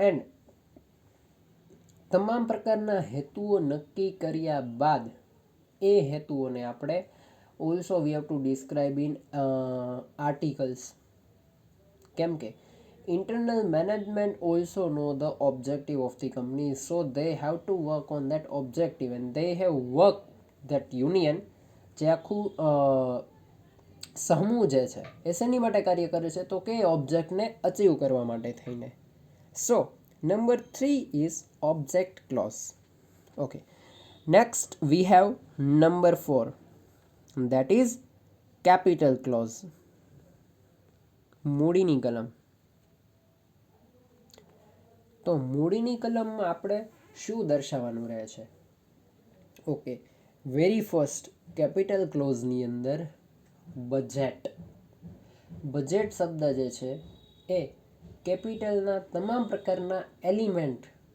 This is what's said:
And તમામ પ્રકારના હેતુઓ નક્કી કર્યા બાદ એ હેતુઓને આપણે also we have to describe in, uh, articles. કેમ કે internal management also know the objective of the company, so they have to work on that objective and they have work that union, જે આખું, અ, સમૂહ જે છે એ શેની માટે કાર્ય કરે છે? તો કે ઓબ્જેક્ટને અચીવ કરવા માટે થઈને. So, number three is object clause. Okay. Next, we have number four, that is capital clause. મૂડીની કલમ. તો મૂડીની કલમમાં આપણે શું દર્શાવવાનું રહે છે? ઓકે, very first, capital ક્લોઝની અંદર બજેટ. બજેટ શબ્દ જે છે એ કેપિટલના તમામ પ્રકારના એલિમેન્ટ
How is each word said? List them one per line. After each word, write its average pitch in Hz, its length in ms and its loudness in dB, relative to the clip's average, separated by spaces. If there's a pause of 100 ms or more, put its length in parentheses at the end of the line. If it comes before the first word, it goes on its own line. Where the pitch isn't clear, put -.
And 156 120 4 (1900)
તમામ 220 360 2
પ્રકારના 214 540 0
હેતુઓ 196 580 -2
નક્કી 156 520 -2
કર્યા 160 500 -2
બાદ 123 500 0 (720)
એ 202 180 6
હેતુઓને 135 640 -2
આપણે 151 400 -4 (580)
also 175 340 0
we 151 120 2
have 151 180 -2
to 147 160 -2
describe 139 560 0
in, 147 120 0
uh, 131 880 -2 (340)
articles. 135 460 -4 (1400)
કેમ 165 200 -2
કે 117 200 -10 (520)
internal 226 540 -2
management 202 680 0 (120)
also 170 440 0
know 147 300 -2
the 135 340 0
objective 139 460 -4
of 123 140 -2 (120)
the 127 80 -4
company, 135 400 -4
so 151 400 -4
they 147 180 -2
have 156 260 -2
to 185 200 -4
work 151 360 -4
on 143 180 -2
that 156 140 -2 (140)
objective 135 540 -2
and 123 220 -6
they 175 260 0
have 185 120 2
work 139 440 4 (560)
that 131 380 0
union, 170 280 4 (600)
જે 151 80 0
આખું, 202 520 0
અ, 156 120 2 (1500)
સમૂહ 202 500 2
જે 135 200 4
છે - 420 -12
એ 170 40 0
શેની 247 260 0
માટે 208 240 2
કાર્ય 175 240 2
કરે 165 240 -2
છે? 180 120 -6
તો 180 180 -6
કે 226 220 -4
ઓબ્જેક્ટને 165 720 2 (100)
અચીવ 185 300 4
કરવા 131 300 0
માટે 117 280 -6
થઈને. 123 400 -12 (760)
So, 208 160 4 (420)
number 233 300 2
three 262 680 -2
is 160 100 0 (400)
object 160 600 -2
clause. 107 400 -4 (640)
Okay. 147 220 -6 (680)
Next, 180 600 4
we 175 240 4
have 202 220 8 (260)
number 165 580 6 (100)
four, 127 240 2 (960)
that 131 200 2
is 240 200 4 (760)
capital 175 600 6
clause. 117 420 -4 (1800)
મૂડીની 156 540 4
કલમ. 117 260 -2 (3000)
તો 175 120 0
મૂડીની 170 600 0
કલમમાં 220 540 -2
આપણે 208 360 -4 (400)
શું 220 200 -4
દર્શાવવાનું 120 640 -2
રહે 110 180 -8
છે? 110 200 -18 (1200)
ઓકે, 131 340 -6 (480)
very 170 300 2
first, 165 520 -2 (280)
capital 190 480 0
ક્લોઝની 127 580 0
અંદર 127 420 -4 (720)
બજેટ. 127 720 -4 (1160)
બજેટ 147 480 -2
શબ્દ 165 320 -4
જે 131 260 0
છે 131 300 -8 (500)
એ 175 160 0 (580)
કેપિટલના 202 720 -2
તમામ 202 500 -2
પ્રકારના 185 540 -2 (220)
એલિમેન્ટ 185 540 0 (360)